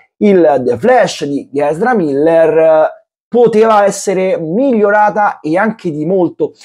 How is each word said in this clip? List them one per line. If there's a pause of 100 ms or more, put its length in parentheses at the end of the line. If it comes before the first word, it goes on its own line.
(180)
il
The
Flash
di
Ezra
Miller,
eh, (380)
poteva
essere
migliorata
e
anche
di
molto. (120)